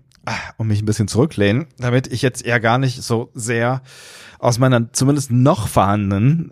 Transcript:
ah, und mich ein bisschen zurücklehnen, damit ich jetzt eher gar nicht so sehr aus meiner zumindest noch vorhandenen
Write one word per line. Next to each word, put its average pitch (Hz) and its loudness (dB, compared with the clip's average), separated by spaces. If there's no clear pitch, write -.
ah, - -8
und 110 -2
mich 104 0
ein 107 -6
bisschen 104 0
zurücklehnen, 113 0
damit 123 0
ich 127 -6
jetzt 127 -2
eher 117 -2
gar 113 2
nicht 127 -4
so 120 -4
sehr 120 -4
aus 120 0
meiner 123 2
zumindest 143 0
noch 127 2
vorhandenen 104 0